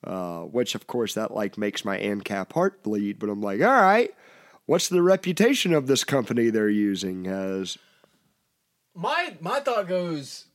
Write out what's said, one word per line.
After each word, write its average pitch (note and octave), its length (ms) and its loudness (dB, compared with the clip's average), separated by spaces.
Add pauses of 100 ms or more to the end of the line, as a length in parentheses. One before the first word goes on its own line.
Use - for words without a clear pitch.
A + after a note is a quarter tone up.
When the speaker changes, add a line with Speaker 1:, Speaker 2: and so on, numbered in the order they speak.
Speaker 1:
uh, F2 380 -8
which, A2 320 -2
of G#2+ 120 -10
course, A#2 280 -4
that, A2 180 -4
like, G#2 260 -4
makes G#2 260 -4
my G2 140 -4
ancap G2+ 540 -4
heart F#3+ 300 0
bleed. G#2 360 -2
But G#2+ 120 -4
I'm G2+ 120 -6
like, G2+ 200 -2
"All G#3+ 60 4
right, A#3 420 6 (560)
what's D#3+ 220 2
the F3+ 140 4
reputation F#3 680 4
of C#3+ 140 4
this C3 180 2
company A#2 460 2
they're G#2+ 180 2
using G2 580 0
as?" F#2+ 520 -6 (1160)
Speaker 2:
My, C4+ 460 -4
my G#3+ 200 -2
thought A3 280 -2
goes E3+ 680 -6